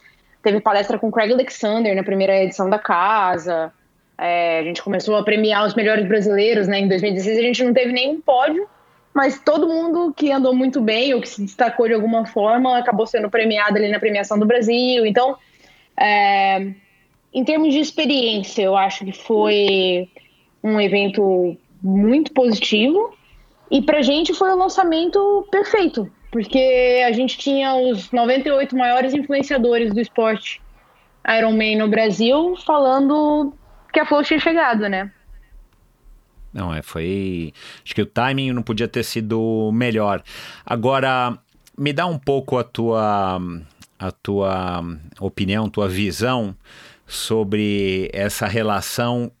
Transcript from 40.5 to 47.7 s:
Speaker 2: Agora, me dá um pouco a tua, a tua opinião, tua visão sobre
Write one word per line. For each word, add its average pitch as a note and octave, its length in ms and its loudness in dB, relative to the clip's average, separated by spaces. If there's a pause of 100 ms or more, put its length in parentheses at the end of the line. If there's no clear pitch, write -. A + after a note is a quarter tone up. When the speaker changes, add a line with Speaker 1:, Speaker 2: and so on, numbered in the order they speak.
Speaker 2:
Agora, B2+ 720 0 (400)
me C#3+ 140 -2
dá E3 140 -2
um E3 120 -4
pouco C3+ 400 -2
a A#2 60 -2
tua, G#2 760 -2 (580)
a F#2+ 120 -8
tua F#2 720 -4 (340)
opinião, G2+ 520 -4
tua G2+ 180 -2
visão G2+ 680 -4 (520)
sobre G2+ 1080 -2